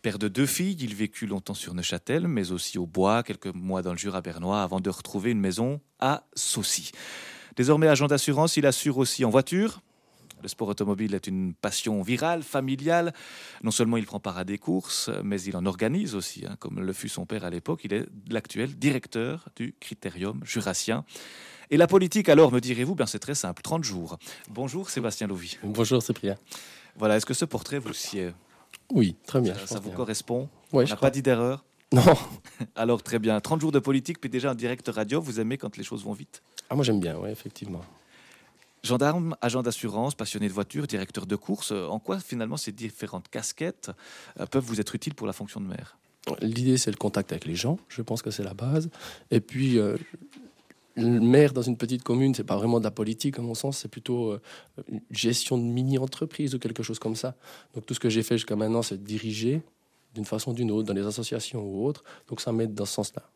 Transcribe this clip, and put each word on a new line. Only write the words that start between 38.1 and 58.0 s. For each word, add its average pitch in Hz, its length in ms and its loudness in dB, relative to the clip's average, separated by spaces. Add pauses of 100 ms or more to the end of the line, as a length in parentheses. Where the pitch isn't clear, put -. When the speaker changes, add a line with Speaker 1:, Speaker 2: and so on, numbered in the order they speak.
Speaker 1:
Gendarme, 147 580 0
agent 120 220 0
d'assurance, 117 500 -4
passionné 104 340 -4
de 92 60 -2
voiture, 139 320 -4
directeur 95 400 -6
de 101 100 -2
course, - 360 -4
euh, 95 160 -2
en 104 120 -4
quoi 95 200 -4
finalement 123 380 -6
ces 110 140 -8
différentes 104 580 -10
casquettes, - 600 -8 (500)
euh, - 60 -4
peuvent 131 180 0
vous 117 160 -4
être - 140 -4
utiles 143 220 -6
pour 110 100 -6
la 101 80 -4
fonction 104 260 -12
de 101 60 -6
maire ? - 320 -12 (420)
Speaker 2:
L'idée, 123 380 2
c'est 110 140 0
le 101 60 -6
contact 101 340 -2
avec 80 140 -6
les 85 100 -4
gens, 123 320 0
je - 160 -8
pense 113 180 -4
que 117 80 -6
c'est 104 140 -6
la 98 100 -6
base. 143 360 0 (420)
Et 113 80 6
puis, 127 400 2
euh, 104 180 2 (1000)
le 117 240 4
maire 135 320 8
dans 127 120 -2
une 120 140 0
petite 120 260 -2
commune, 127 320 4
c'est 117 80 -4
pas - 140 -2
vraiment 117 200 4
de 110 60 2
la 104 80 0
politique, 113 480 -2
à - 20 -6
mon 117 140 -6
sens, 139 240 -4
c'est - 100 -10
plutôt, 120 420 -2
euh, 101 100 -6 (500)
une 110 180 -6
gestion 120 480 0
de 117 60 2
mini-entreprise 131 880 0
ou 127 60 -4
quelque 113 240 -4
chose 110 160 -6
comme 110 160 -4
ça. 127 200 -6 (380)
Donc 113 140 -10
tout 123 80 -4
ce - 40 -8
que 120 100 4